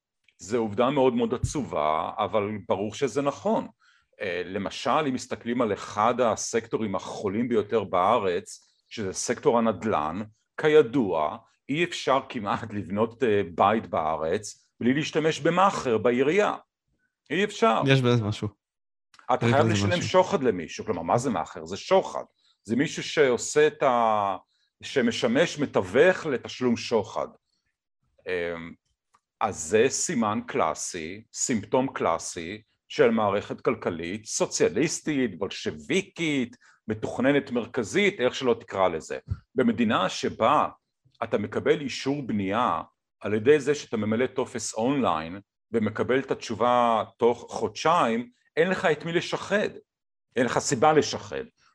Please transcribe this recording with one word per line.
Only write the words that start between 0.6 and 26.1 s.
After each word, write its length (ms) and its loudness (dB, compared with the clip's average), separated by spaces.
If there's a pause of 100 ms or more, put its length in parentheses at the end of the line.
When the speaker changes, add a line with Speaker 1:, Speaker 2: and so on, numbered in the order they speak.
Speaker 1:
מאוד 240 4
מאוד 200 0
עצובה, 840 -2
אבל 320 0 (180)
ברור 260 -2
שזה 280 -4
נכון. 460 -2 (540)
אה, 240 -4
למשל, 640 -2
אם 60 0
מסתכלים 480 -4
על 120 0
אחד 480 0
הסקטורים 760 -2
החולים 540 -4
ביותר 340 0
בארץ, 840 0 (220)
שזה 240 -6
סקטור 440 0
הנדל"ן, 640 0 (400)
כידוע, 760 4 (320)
אי 140 -2
אפשר 360 0 (100)
כמעט 440 -6
לבנות, 500 -2
אה, 180 4 (140)
בית 320 4
בארץ 800 -2 (120)
בלי 140 4
להשתמש 460 0
במאכער 580 2
בעירייה. 580 2 (760)
אי 140 0
אפשר. 440 2
Speaker 2:
יש 140 6
בזה 220 4
משהו. 240 -4 (880)
Speaker 1:
אתה 120 0
Speaker 2:
יש 60 4
Speaker 1:
חייב 140 6
Speaker 2:
בזה 80 2
Speaker 1:
לשלם 160 2
Speaker 2:
משהו. 200 0
Speaker 1:
שוחד 340 4
למישהו. 420 -2
כלומר, 160 -4
מה 160 2
זה 120 -2
מאכער? 360 -4
זה 120 -8
שוחד. 460 0 (400)
זה 120 -4
מישהו 280 -2
שעושה 640 2
את 160 -4
ה-, 540 2 (460)
שמשמש 760 0
מתווך 640 2